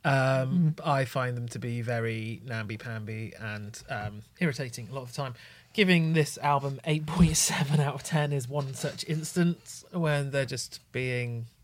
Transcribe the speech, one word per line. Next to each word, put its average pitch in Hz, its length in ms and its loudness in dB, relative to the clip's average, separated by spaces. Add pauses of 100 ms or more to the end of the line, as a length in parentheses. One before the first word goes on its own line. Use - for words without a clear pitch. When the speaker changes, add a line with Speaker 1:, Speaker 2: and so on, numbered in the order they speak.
Speaker 1:
Um, 135 720 4
Speaker 2:
Mm. - 100 -8
Speaker 1:
I 139 180 2
find 123 320 -4
them 120 120 -6
to 113 100 -10
be 120 240 -4
very 113 600 -4
namby-pamby 110 920 -6
and, 104 500 -8
um, 104 340 -8 (180)
irritating 127 500 -2
a 131 40 -10
lot 135 80 -6
of 123 60 -12
the 120 60 -16
time. 135 200 -6 (400)
Giving 175 380 6
this 156 260 2
album 139 460 0
eight 156 220 0
point 160 300 6
seven 151 440 2
out 143 140 2
of 139 80 -8
ten 147 300 2
is 127 160 -2
one 139 260 -2
such - 340 -6
instance 170 840 0
when 147 380 2
they're 139 140 2
just - 360 -6 (120)
being 120 540 -2 (180)